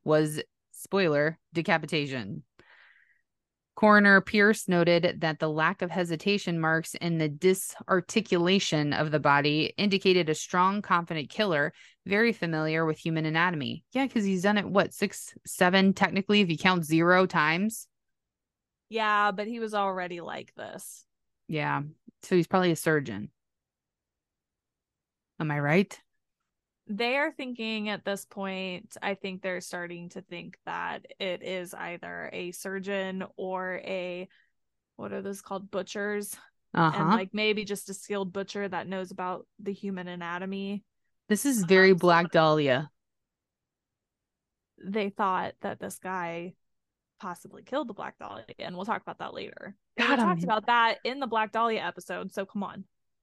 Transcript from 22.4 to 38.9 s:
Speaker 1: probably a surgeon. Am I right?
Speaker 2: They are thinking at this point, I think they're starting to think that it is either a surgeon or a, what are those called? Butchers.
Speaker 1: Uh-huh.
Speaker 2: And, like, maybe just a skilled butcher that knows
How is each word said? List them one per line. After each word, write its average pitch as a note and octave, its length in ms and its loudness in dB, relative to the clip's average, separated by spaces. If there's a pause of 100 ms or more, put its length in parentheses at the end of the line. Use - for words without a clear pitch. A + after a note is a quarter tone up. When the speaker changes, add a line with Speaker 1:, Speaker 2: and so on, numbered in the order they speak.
Speaker 1:
probably F#3 240 2
a D#3 40 0
surgeon. B2+ 540 -2 (2000)
Am D3+ 120 -2
I D3 80 -2
right? D#3+ 360 2 (920)
Speaker 2:
They A#3 280 -2
are D4+ 140 0
thinking A3 600 -8
at G3+ 140 -8
this G3+ 200 -6
point, F#3+ 760 -10
I G3 140 -4
think F#3 260 -10
they're F3+ 200 -6
starting F3 500 -12
to F#3 120 -14
think E3+ 440 -16
that E3+ 400 -8 (140)
it F#3 240 -6
is F#3 300 -8
either F3 580 -12
a F3+ 180 -10
surgeon F#3+ 720 -8 (140)
or F#3 480 -6
a, F3+ 420 -8 (680)
what - 160 -12
are G3 100 -8
those G3 200 -10
called? G3 280 -10
Butchers. G#3 640 -6 (400)
Speaker 1:
Uh-huh. D#3 240 4
Speaker 2:
And, D#3 120 2
like, G3+ 220 2
maybe G#3+ 320 0
just G3+ 240 -8
a F#3+ 60 -10
skilled G3 380 -6
butcher G3 340 -6
that F#3 220 -6
knows F#3 240 -8